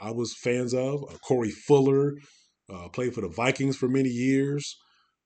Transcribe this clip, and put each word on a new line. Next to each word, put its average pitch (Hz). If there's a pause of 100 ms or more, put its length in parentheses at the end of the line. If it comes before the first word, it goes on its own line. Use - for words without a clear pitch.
I 107
was 117
fans 123
of. 139
Uh, -
Corey 117
Fuller, 139 (580)
uh, 87
played 123
for 117
the 95
Vikings 131
for 127
many 135
years. 135 (480)